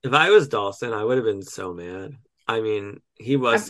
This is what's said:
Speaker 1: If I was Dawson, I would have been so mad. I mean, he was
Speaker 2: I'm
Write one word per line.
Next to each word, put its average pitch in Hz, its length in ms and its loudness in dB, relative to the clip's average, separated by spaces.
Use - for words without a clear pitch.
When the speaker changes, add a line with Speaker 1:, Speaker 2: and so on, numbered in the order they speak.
Speaker 1:
If 127 100 -4
I 160 180 4
was 190 180 8
Dawson, 107 440 -4
I 107 120 -4
would 123 140 2
have 117 80 0
been 101 160 -2
so 92 320 -10
mad. 92 400 -12
I 113 120 -2
mean, 104 400 -4
he 123 220 -2
was 117 260 2
Speaker 2:
I'm - 80 -12